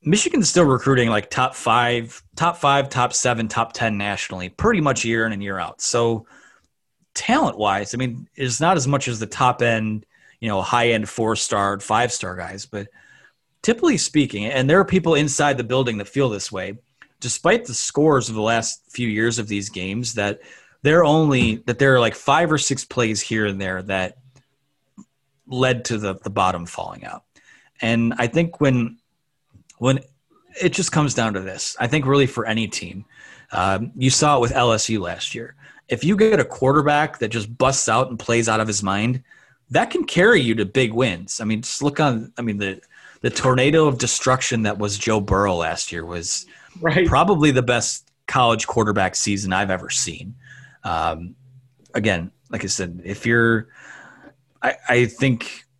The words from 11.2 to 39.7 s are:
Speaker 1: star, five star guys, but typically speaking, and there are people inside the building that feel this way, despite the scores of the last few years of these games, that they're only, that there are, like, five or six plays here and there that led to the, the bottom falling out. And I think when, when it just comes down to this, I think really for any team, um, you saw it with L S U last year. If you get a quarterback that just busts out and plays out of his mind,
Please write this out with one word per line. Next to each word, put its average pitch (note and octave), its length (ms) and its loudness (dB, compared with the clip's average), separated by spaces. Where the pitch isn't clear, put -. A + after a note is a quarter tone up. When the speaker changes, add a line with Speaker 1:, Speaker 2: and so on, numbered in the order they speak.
Speaker 1:
star, G2+ 420 -2
five A2+ 340 0
star F2+ 220 -8
guys, F#2 320 -12
but G2+ 220 -10
typically A#3+ 360 0
speaking, A2 480 -2
and C3 220 0
there F3+ 120 6
are F#3 40 2
people E3+ 300 2
inside C#3+ 420 0
the A#2+ 80 -6
building A#2+ 340 -2
that G2+ 100 -8
feel C3+ 200 0
this G#2 220 -6
way, G2 280 -8
despite G#3+ 440 0
the A#2+ 100 -12
scores D3 540 2
of A2+ 60 -6
the G#2+ 80 -4
last A2+ 480 -2
few B2 180 -4
years A2+ 300 0
of G#2+ 100 -6
these G2+ 200 -4
games, G2+ 460 -8
that G2+ 260 -4
they're D#3+ 220 6
only, C#3+ 520 4
that A#2+ 120 -2
there C3+ 160 6
are, B2 60 6
like, A2+ 140 2
five D#3 380 2
or D3+ 60 2
six - 260 -2
plays A2 360 -2
here A2 260 -2
and G2 140 -4
there F#2 220 -6
that F#2+ 360 -4
led B2+ 400 0
to A2+ 120 -2
the, G2 240 -4
the G2+ 80 -8
bottom F#2 360 0
falling - 380 -12
out. - 200 -16
And A#2 380 0
I A#2+ 100 2
think E3+ 320 0
when, B2+ 380 2
when C3 220 2
it F#3 100 2
just - 220 -4
comes D3 220 2
down A2+ 200 0
to F#2+ 60 -4
this, F#2+ 400 -8
I A#2 60 0
think C3+ 200 0
really C#3 200 4
for A#2+ 200 -6
any A2 220 -2
team, F#2 360 -12
um, G2 440 0
you B2+ 140 2
saw D3 260 4
it B2 40 2
with A#2+ 120 2
L B2 200 2
S A2 160 0
U A2 120 -2
last F2 340 -8
year. A#2 200 -14
If A#2+ 160 -4
you G3 120 2
get G#3+ 220 4
a C3 60 2
quarterback D3 720 2
that A2+ 100 -2
just A2+ 280 -6
busts C3 320 2
out B2+ 220 2
and A2+ 80 -10
plays A#2 300 0
out A2 120 2
of A2 80 0
his G2 140 -2
mind, G#2 400 -2